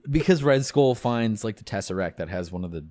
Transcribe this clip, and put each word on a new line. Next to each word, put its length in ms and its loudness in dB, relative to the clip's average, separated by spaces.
because 320 4
Red 220 4
Skull 300 4
finds, 500 -2
like, 120 -6
the 80 -20
Tesseract 520 -4
that 140 -8
has 200 -6
one 140 -8
of 60 -8
the 200 -10